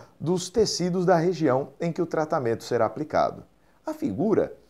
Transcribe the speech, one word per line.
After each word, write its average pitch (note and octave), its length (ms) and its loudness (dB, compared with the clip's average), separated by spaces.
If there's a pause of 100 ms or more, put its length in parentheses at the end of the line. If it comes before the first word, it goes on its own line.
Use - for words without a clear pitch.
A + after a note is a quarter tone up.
(200)
dos F3 300 -2
tecidos F3+ 560 0
da F3+ 100 6
região D3+ 540 2 (100)
em E3+ 120 -2
que F3+ 100 -2
o E3 40 0
tratamento D#3 600 -2
será A2+ 200 2
aplicado. F2+ 580 -2 (420)
A D#4 80 -6
figura E3+ 600 0 (160)